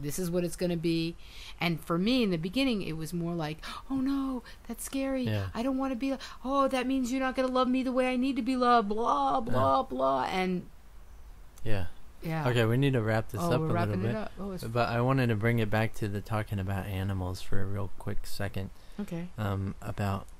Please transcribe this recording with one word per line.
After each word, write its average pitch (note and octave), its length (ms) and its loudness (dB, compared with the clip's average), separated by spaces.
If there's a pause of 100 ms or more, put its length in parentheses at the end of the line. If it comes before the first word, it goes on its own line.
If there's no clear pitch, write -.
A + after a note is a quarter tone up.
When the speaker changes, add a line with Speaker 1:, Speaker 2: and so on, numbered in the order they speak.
Speaker 1:
this C#3+ 180 -4
is F3+ 120 -2
what F3 140 0
it's E3+ 120 -4
gonna F3 200 0
be. E3 400 0 (440)
And E3 200 0
for - 160 0
me, A#3 280 4
in G3+ 60 2
the F3 60 2
beginning, G3 460 0
it D#3 140 -6
was D#3+ 160 -6
more E3+ 220 -2
like, D#3 300 -4 (240)
"Oh C4+ 80 -2
no, C4+ 460 -2 (240)
that's - 180 -10
scary. C4+ 400 -2
Speaker 2:
Yeah. G#3 300 0
Speaker 1:
I A3+ 80 -4
don't C4 160 0
wanna C4+ 160 -2
be, C4+ 200 -2 (300)
oh, C4+ 240 4
that B3+ 180 0
means C4 260 0
you're C4+ 80 0
not C4 160 -2
gonna C4 120 2
love B3+ 200 2
me B3+ 160 2
the B3+ 80 0
way B3+ 200 2
I B3+ 40 0
need C4 200 2
to C4 60 0
be B3+ 140 0
loved, A#3+ 320 6
blah, C4 520 2
blah, B3 380 4
Speaker 2:
Yeah. C4 100 4
Speaker 1:
blah." B2+ 360 2
And F#3 420 0 (960)
Speaker 2:
Yeah. G2+ 240 8 (360)
Speaker 1:
yeah. D#3+ 260 -2
Speaker 2:
Okay, A#2+ 160 4
we A2+ 120 4
need C3+ 180 4
to B2 80 2
wrap A2 280 0
this G#2 100 -4
Speaker 1:
Oh, E3+ 40 0
Speaker 2:
up E3+ 80 2
Speaker 1:
we're E3 40 4
Speaker 2:
a D#3+ 40 0
little D#3+ 140 0
Speaker 1:
wrapping - 300 0
it - 40 0
Speaker 2:
bit. A3+ 80 -2
Speaker 1:
up. G#3 240 -6
Oh, G3 100 -6
it's F#3 140 -8
Speaker 2:
But A#2 240 0
I A#2+ 120 0
wanted B2+ 280 4
to A2+ 80 2
bring A#2 240 2
it G#2+ 100 2
back G#2+ 240 2
to A2 140 0
the G2+ 120 -2
talking G#2+ 380 -2
about F#2+ 280 -2
animals F#2+ 540 -2
for - 220 8
a - 20 6
real G2+ 340 0
quick - 280 0
second. - 440 -2 (300)
Speaker 1:
Okay. F3 280 -6 (100)
Speaker 2:
Um, G2 420 -2
about G2+ 460 -4 (140)